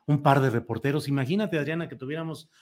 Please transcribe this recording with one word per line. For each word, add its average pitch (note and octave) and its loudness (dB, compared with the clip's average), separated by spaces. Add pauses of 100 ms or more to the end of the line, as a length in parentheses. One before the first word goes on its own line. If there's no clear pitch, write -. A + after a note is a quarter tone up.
un C#3+ 2
par C#3 6
de C3 4
reporteros. C3+ -2
Imagínate, D3+ -2
Adriana, D#3+ -4
que - -12
tuviéramos D#3 -10 (120)